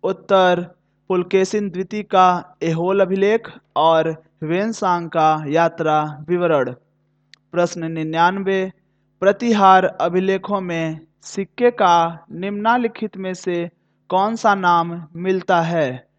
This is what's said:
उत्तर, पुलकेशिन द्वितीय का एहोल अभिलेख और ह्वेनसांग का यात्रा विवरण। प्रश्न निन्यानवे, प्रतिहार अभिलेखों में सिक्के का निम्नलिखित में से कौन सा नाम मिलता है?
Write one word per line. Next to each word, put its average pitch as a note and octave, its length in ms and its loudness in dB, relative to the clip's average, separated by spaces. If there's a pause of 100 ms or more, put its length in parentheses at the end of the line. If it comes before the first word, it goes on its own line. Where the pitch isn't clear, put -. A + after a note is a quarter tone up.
उत्तर, F#3 720 2 (340)
पुलकेशिन F#3+ 600 0
द्वितीय F#3+ 340 -8
का F#3 600 2
एहोल F3 380 0
अभिलेख G3 480 0 (260)
और D#3+ 340 2 (340)
ह्वेनसांग F3+ 680 -4
का D#3 380 2
यात्रा D3+ 840 0
विवरण। D#3+ 420 0 (800)
प्रश्न E3+ 400 -2
निन्यानवे, F#3 800 -2 (480)
प्रतिहार G3 680 4
अभिलेखों F#3+ 760 -2
में E3 380 -6 (220)
सिक्के A#3+ 500 -2
का E3+ 600 2
निम्नलिखित G#3 840 -4
में F#3 160 -8
से E3+ 380 -6 (380)
कौन G3 260 0
सा G#3+ 200 2
नाम E3+ 600 0
मिलता F3+ 460 0
है? D#3 460 -2 (120)